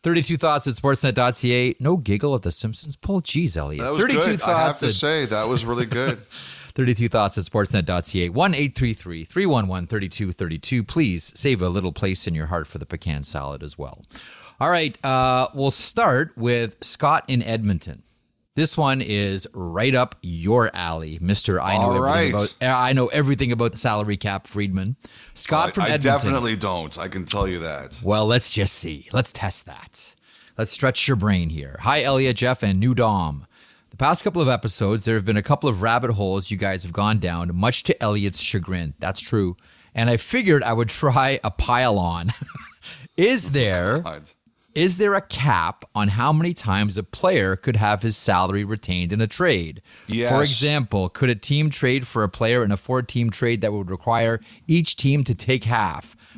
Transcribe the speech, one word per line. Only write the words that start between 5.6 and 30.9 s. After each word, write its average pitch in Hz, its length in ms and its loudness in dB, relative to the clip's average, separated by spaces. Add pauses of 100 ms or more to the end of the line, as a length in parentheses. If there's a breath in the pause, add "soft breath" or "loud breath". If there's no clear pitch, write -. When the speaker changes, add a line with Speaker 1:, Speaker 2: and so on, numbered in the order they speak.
Speaker 2:
really 120 220 -2
Speaker 1:
<laughs> 117 140 -4
Speaker 2:
good. 131 180 -2 (560 loud breath)
Speaker 1:
Thirty-two 120 340 2
thoughts 107 280 2
at 95 80 -2
sportsnet 101 400 0
dot 90 220 -2
C 87 200 -2
A. - 20 -4
One 160 260 2
eight 139 220 -2
three 120 180 0
three, 82 300 -12
three 190 220 -2
one 120 200 2
one, 92 220 -4
thirty-two 98 440 -4
thirty-two. 92 520 -2
Please 101 500 -2
save 127 280 -2
a 90 60 0
little 90 240 -2
place 95 360 -4
in 82 80 -2
your 78 100 -4
heart 82 220 -6
for - 100 -14
the 71 80 -12
pecan 76 380 -6
salad 71 400 -10
as 71 120 -14
well. - 280 -14 (560 loud breath)
All 147 100 2
right, 165 340 0
uh, 127 480 2
we'll 135 200 0
start 160 640 2
with 117 480 0
Scott 151 420 2
in 123 160 2
Edmonton. 104 640 -2 (500)
This 151 220 0
one 135 240 2
is 101 540 -2
right 95 400 0
up 127 260 2
your 95 560 2
alley, 80 460 -4
Mister 95 360 2
I 98 160 0
know 110 100 2
Speaker 2:
All 123 220 2
Speaker 1:
everything 151 280 2
Speaker 2:
right. 104 260 0
Speaker 1:
about, 127 180 2 (100)
I 131 40 2
know 127 140 4
everything 139 440 0
about 117 220 0
the - 60 -10
salary 104 400 0
cap, 98 280 -4
Friedman. 101 500 -2 (360 loud breath)
Scott 160 360 0
Speaker 2:
I, 185 40 -6
Speaker 1:
from 196 120 -2
Speaker 2:
I - 20 2
Speaker 1:
Edmonton. 139 260 2
Speaker 2:
definitely 123 440 0
don't. 87 420 -4
I 90 100 -8
can 92 160 -8
tell 98 240 -2
you 87 120 -4
that. 71 440 -10
Speaker 1:
Well, 107 220 2
let's 120 260 4
just 101 220 0
see. 78 360 -8
Let's - 220 0
test - 320 -6
that. - 500 -18 (440 soft breath)
Let's 110 120 -2
stretch - 380 0